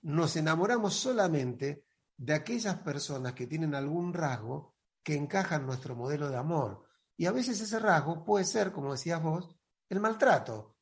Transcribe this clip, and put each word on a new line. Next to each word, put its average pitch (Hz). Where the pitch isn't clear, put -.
Nos 156
enamoramos 190
solamente 147
de 139
aquellas 208
personas 139
que 123
tienen 156
algún 160
rasgo 139
que 151
encaja 165
en 139
nuestro 131
modelo 143
de 131
amor. 131
Y 165
a 185
veces 240
ese 220
rasgo 165
puede 208
ser, 196
como 139
decías 165
vos, 165
el 190
maltrato. 208